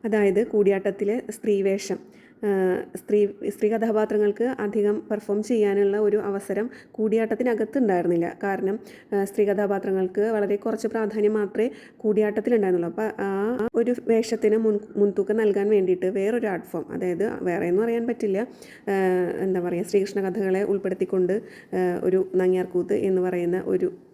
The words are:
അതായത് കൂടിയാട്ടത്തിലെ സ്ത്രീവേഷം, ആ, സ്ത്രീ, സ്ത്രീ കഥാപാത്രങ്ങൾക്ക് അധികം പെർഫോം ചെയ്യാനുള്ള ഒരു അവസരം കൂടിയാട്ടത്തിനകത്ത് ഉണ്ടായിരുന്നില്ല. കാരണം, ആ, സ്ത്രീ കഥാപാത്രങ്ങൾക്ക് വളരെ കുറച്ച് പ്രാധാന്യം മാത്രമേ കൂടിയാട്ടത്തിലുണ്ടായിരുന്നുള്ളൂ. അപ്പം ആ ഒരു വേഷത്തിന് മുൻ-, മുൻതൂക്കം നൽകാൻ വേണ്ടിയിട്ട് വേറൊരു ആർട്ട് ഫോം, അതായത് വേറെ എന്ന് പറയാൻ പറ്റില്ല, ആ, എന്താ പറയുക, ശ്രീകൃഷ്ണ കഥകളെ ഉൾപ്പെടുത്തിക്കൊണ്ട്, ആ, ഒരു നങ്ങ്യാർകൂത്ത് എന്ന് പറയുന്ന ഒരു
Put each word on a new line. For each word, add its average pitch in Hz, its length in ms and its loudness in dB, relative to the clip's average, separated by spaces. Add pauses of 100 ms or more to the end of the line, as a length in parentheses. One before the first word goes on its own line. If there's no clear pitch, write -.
അതായത് 208 420 2
കൂടിയാട്ടത്തിലെ 202 840 0
സ്ത്രീവേഷം, 196 680 -2 (380)
ആ, 208 120 -4 (480)
സ്ത്രീ, 208 300 2 (220)
സ്ത്രീ 208 200 -2
കഥാപാത്രങ്ങൾക്ക് 214 760 0
അധികം 208 680 0
പെർഫോം 208 320 -2
ചെയ്യാനുള്ള 202 560 2
ഒരു 208 180 2
അവസരം 202 540 -2 (220)
കൂടിയാട്ടത്തിനകത്ത് 220 880 0
ഉണ്ടായിരുന്നില്ല. 175 640 2
കാരണം, 196 360 -2 (340)
ആ, 202 120 2
സ്ത്രീ 202 200 0
കഥാപാത്രങ്ങൾക്ക് 196 760 0
വളരെ 208 360 0
കുറച്ച് 220 300 -4
പ്രാധാന്യം 214 480 0
മാത്രമേ 214 360 0 (260)
കൂടിയാട്ടത്തിലുണ്ടായിരുന്നുള്ളൂ. 208 920 2
അപ്പം 214 340 -4
ആ 202 500 -2
ഒരു 233 200 2 (120)
വേഷത്തിന് 226 500 2
മുൻ-, 214 400 0
മുൻതൂക്കം 202 400 2
നൽകാൻ 202 320 2
വേണ്ടിയിട്ട് 185 380 2
വേറൊരു 214 400 0
ആർട്ട് 175 200 -4
ഫോം, - 240 -8
അതായത് 180 520 -2
വേറെ 180 240 -2
എന്ന് 180 160 2
പറയാൻ 233 240 0
പറ്റില്ല, 226 400 -2 (320)
ആ, 202 160 -4 (460)
എന്താ 185 200 0
പറയുക, 175 240 -2
ശ്രീകൃഷ്ണ 202 360 0
കഥകളെ 190 420 0
ഉൾപ്പെടുത്തിക്കൊണ്ട്, 190 800 -2 (240)
ആ, 180 360 -2
ഒരു 185 320 0
നങ്ങ്യാർകൂത്ത് 185 600 0
എന്ന് 190 280 0
പറയുന്ന 180 440 -2
ഒരു 180 260 0 (220)